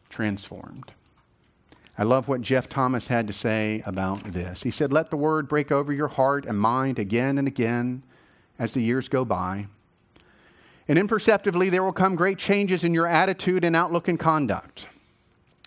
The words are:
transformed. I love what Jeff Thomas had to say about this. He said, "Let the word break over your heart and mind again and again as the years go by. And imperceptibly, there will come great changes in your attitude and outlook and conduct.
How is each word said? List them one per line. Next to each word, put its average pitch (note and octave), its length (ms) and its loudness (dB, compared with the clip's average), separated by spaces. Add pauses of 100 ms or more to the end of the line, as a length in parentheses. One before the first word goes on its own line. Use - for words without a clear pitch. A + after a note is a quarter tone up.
(100)
transformed. - 800 -6 (1040)
I A2+ 60 -2
love B2+ 260 2
what B2+ 140 -2
Jeff B2+ 260 0
Thomas B2+ 380 0
had A#2 200 0
to G#2 60 -6
say A2 540 -2
about F#2+ 460 -4
this. F2+ 300 -8
He B2 80 -4
said, C3+ 220 -2
"Let D#3+ 180 0
the D#3+ 60 -2
word D3+ 320 0
break D3 240 0
over C#3+ 200 0
your C#3+ 160 -2
heart C#3 380 2
and A2 120 -2
mind B2 400 0
again A#2 400 0
and C#3 100 0
again B2 540 -2 (560)
as A#2 160 -4
the B2+ 80 0
years B2 260 0
go C3 160 0
by. G2 420 -4 (1200)
And D3 80 4
imperceptibly, G3+ 720 2
there F#3 140 2
will F#3+ 100 0
come F#3+ 240 2
great F3+ 220 0
changes G3 440 0
in E3+ 120 2
your E3 120 2
attitude F3+ 560 2
and E3 140 2
outlook E3+ 320 0
and E3+ 100 0
conduct. D3+ 680 -2 (800)